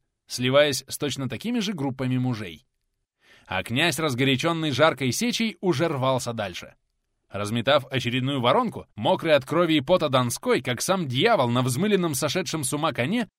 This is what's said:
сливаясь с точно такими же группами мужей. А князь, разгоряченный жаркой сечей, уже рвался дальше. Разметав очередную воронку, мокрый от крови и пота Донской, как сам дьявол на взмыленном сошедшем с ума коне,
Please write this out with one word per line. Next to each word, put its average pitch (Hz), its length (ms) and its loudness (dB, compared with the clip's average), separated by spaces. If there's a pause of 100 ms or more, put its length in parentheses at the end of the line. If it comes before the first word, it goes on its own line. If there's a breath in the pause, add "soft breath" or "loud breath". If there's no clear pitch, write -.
(260)
сливаясь 131 640 2
с - 100 -12
точно 135 300 -4
такими 220 320 -4
же 175 140 -4
группами 131 440 -2
мужей. 107 480 -4 (800 soft breath)
А 95 160 -4
князь, 143 380 0
разгоряченный 147 720 0
жаркой 135 400 2
сечей, 226 480 -2
уже 165 300 0
рвался 131 420 0
дальше. 101 440 -8 (540)
Разметав 117 640 0
очередную 131 480 -2
воронку, 170 560 0
мокрый 151 400 2
от 131 80 4
крови 160 300 0
и 151 80 2
пота 165 260 2
Донской, 131 540 0
как 123 200 -4
сам 180 280 -2
дьявол 143 400 2
на 123 120 2
взмыленном 165 540 0
сошедшем 156 480 -2
с - 80 -4
ума 151 220 0
коне, 185 340 -2 (120)